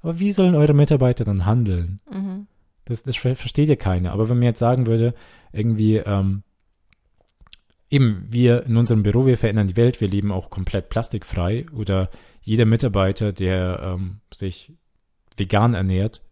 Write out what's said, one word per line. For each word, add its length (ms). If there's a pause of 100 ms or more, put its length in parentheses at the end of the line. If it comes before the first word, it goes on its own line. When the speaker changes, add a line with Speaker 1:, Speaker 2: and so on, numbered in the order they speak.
Speaker 1:
aber 160
wie 120
sollen 220
eure 220
Mitarbeiter 500
dann 220
handeln? 520 (140)
Speaker 2:
Mhm. 320 (380)
Speaker 1:
Das, 180
das 140
ver-, 200
versteht 340
ja 80
keiner. 340
Aber 180
wenn 80
man 80
jetzt 140
sagen 260
würde, 300 (360)
irgendwie, 440
ähm, 480 (1500)
eben, 400
wir 360
in 120
unserem 260
Büro, 220
wir 120
verändern 300
die 100
Welt, 240
wir 80
leben 220
auch 180
komplett 400
plastikfrei 840
oder 360 (320)
jeder 240
Mitarbeiter, 680
der, 500
ähm, 380 (140)
sich 400 (640)
vegan 360
ernährt 480 (100)